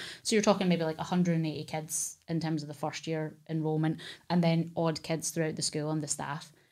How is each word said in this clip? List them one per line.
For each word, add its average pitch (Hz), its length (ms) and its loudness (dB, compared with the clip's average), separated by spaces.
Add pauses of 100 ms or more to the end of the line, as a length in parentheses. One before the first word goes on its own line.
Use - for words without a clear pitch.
(220)
So - 140 0
you're 202 60 6
talking 202 260 4
maybe, 165 160 4
like, 160 140 -2
a 156 60 -6
hundred 180 300 4
and 160 120 2
eighty 156 180 -4
kids - 520 -6 (120)
in 165 120 0
terms 156 220 -2
of 147 60 -10
the 147 60 -10
first - 340 -6
year 156 280 -4 (120)
enrolment, 156 500 2 (300)
and 175 140 4
then 165 340 4
odd 165 260 0
kids 160 280 -2
throughout 156 260 -2
the 156 60 -4
school 151 280 -2
and 156 120 0
the 143 60 -6
staff. 143 440 -6 (200)